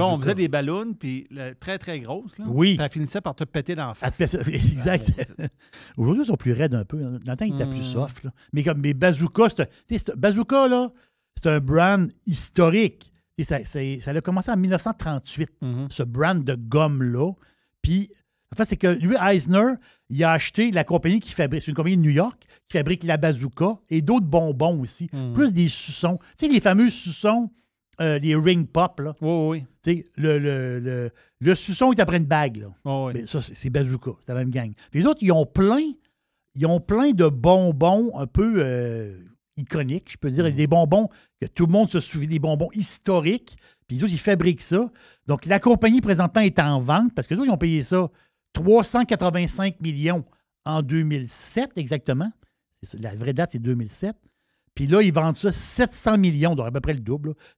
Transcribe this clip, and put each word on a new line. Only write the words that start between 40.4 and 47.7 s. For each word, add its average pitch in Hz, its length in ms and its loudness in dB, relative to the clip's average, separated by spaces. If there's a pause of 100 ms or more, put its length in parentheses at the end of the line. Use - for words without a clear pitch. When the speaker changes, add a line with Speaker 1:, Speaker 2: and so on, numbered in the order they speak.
Speaker 1:
Mhm. 156 60 0
Speaker 2:
Des 147 140 2
bonbons 170 420 4 (320)
que 190 60 -4
tout - 200 0
le 165 60 2
monde 208 180 4
se 175 100 0
souvient, 151 280 -6
des 160 100 -2
bonbons 151 340 -2
historiques. 190 840 -2 (280)
Puis 127 120 -6
les 151 60 0
autres, 196 100 0
ils 151 40 -2
fabriquent 180 440 0
ça. 214 280 0 (360)
Donc, 143 180 -2
la 190 160 2
compagnie, 233 400 6
présentement, 185 400 2
est 202 180 4
en 147 220 4
vente 165 340 2
parce 135 140 -4
que 160 60 -2
les 196 60 0
autres, 277 100 2
ils - 20 4
ont 170 60 2
payé 160 240 2